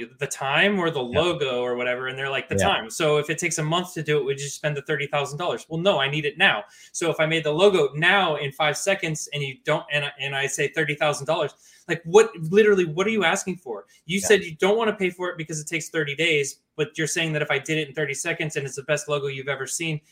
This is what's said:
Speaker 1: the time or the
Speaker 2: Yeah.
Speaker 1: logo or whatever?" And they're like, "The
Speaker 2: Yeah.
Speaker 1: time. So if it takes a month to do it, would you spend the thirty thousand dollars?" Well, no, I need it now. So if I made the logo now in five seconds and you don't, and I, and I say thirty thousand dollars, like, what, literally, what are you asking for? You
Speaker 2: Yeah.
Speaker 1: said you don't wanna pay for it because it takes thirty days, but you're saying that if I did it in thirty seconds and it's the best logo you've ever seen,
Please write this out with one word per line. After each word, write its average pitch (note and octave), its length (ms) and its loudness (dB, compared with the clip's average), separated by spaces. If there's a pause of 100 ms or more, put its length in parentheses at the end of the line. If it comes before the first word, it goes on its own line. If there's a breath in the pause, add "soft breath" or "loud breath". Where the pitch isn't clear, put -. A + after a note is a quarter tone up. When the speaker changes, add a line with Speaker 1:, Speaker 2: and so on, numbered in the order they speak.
(180)
Speaker 1:
the C#3+ 100 -4
time E3+ 520 2
or E3 100 0
the C#3 140 -2
Speaker 2:
Yeah. A#2+ 180 0
Speaker 1:
logo C#3 400 0
or B2 140 -2
whatever?" B2 320 -2
And C3 100 -6
they're C3+ 120 -4
like, C3 200 -4
"The - 60 -2
Speaker 2:
Yeah. F#3+ 100 4
Speaker 1:
time. C#3+ 240 0
So D3+ 280 2
if D3 120 0
it D#3 80 -2
takes E3 220 -2
a D#3 40 0
month E3+ 300 -2
to E3+ 100 -6
do D3+ 140 2
it, C3+ 80 0
would C#3 160 -2
you C#3+ 60 -6
spend D3 280 -4
the C#3 60 -6
thirty D3 240 -4
thousand C#3+ 320 -4
dollars?" D3 320 -4
Well, D#3+ 100 -4
no, F3 200 4
I C#3 100 2
need D3 160 -2
it C#3+ 120 -2
now. D#3 260 4 (280 loud breath)
So E3 200 0
if D3 80 -2
I D#3 80 4
made D#3+ 160 0
the D3+ 100 2
logo F#3 400 6
now F3 420 4
in C#3+ 160 -4
five D3 260 0
seconds F3+ 540 -2
and C#3+ 120 -4
you C3 200 -6
don't, D3+ 280 0
and D3 140 0
I, C#3+ 140 -6
and C#3 160 -4
I C3+ 120 0
say C#3 220 -2
thirty D3+ 260 -2
thousand D3 320 0
dollars, D#3+ 260 0 (340 soft breath)
like, E3+ 160 -2
what, G#3 320 2
literally, F#3+ 500 4
what D#3+ 220 -2
are A3+ 40 0
you G#3+ 120 0
asking F3+ 340 0
for? A2 280 -10 (200 soft breath)
You F#3 140 -2
Speaker 2:
Yeah. - 80 -2
Speaker 1:
said F#3 160 6
you E3 120 -10
don't G3+ 220 4
wanna A3 160 2
pay F#3+ 180 0
for F3+ 180 -6
it E3+ 80 -8
because D#3 220 -6
it D3+ 80 -10
takes D#3+ 220 -6
thirty D3 260 -2
days, D3+ 420 0 (180)
but D3+ 220 -4
you're D#3+ 100 0
saying E3 260 -2
that D3 100 0
if - 80 -6
I C#3 80 2
did D#3 180 -2
it D3+ 120 -2
in - 40 -18
thirty D3 220 -4
seconds E3 400 -4
and C#3 100 -4
it's C3 100 -8
the C3+ 80 -10
best D3+ 240 -2
logo C#3+ 200 -2
you've C3+ 220 -8
ever C3+ 180 -4
seen, D#3+ 340 -4 (100)